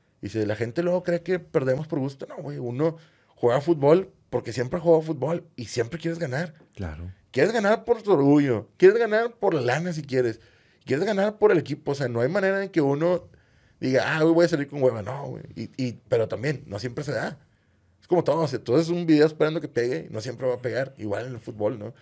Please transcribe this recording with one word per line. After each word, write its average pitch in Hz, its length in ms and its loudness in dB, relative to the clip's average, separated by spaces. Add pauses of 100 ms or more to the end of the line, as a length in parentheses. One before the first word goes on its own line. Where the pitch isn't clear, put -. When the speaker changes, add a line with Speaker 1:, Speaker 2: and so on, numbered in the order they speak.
(220)
Speaker 1:
dice, 107 240 -4
"La 107 100 -2
gente 117 260 -4
luego 175 200 0
cree 170 200 -2
que 185 160 -2
perdemos 139 480 -2
por 160 120 -4
gusto." 135 280 -6
No, - 120 -16
güey, 143 200 -10
uno 139 380 -2 (400)
juega 123 240 2
fútbol 160 500 4 (200)
porque 120 240 -4
siempre 127 240 -4
ha - 40 -6
jugado 160 200 6
fútbol 156 420 -4 (120)
y 113 100 -12
siempre 120 320 -4
quieres 165 200 -6
ganar. 156 360 -6 (200)
Speaker 2:
Claro. 87 380 -10 (200)
Speaker 1:
Quieres 165 200 4
ganar 220 320 2
por 226 180 0
tu 202 100 2
orgullo, 139 560 4 (100)
quieres 202 200 8
ganar 226 360 0
por 190 180 0
la 151 80 0
lana 147 320 -2
si 156 100 -8
quieres, 127 380 -2 (460)
quieres 139 180 0
ganar 208 320 0
por 214 160 4
el 175 60 4
equipo. 135 340 -4
O - 20 -2
sea, 135 140 -4
no 117 140 -2
hay 131 80 2
manera 196 320 0
en 196 80 -8
que 170 100 0
uno 151 480 0 (500)
diga, 127 260 0 (120)
"Ah, 156 80 2
hoy 165 80 6
voy 170 140 6
a - 20 -6
salir 143 200 -2
con 143 140 -4
hueva." 113 200 2
No, 135 240 -8
güey. 120 160 -12 (120)
Y, 107 220 -10
y, 123 320 -6
pero 113 200 0
también, 123 380 -6
no 101 120 -10
siempre 120 260 -8
se 143 80 -6
da. 120 260 -6 (600)
Es - 60 -20
como 170 180 0
todo, 147 140 0
o 160 100 0
sea, 120 100 -6
tú 113 160 -2
haces 160 140 2
un 175 160 -2
video 156 220 6
esperando 156 340 -2
que 151 80 -8
pegue, 123 420 -4
no 110 120 -8
siempre 127 240 -8
va 123 80 0
a 120 80 -10
pegar. 131 340 -6
Igual 104 300 -6
en 131 80 -12
el 113 60 -14
fútbol, 107 380 -4
¿no? 107 240 -12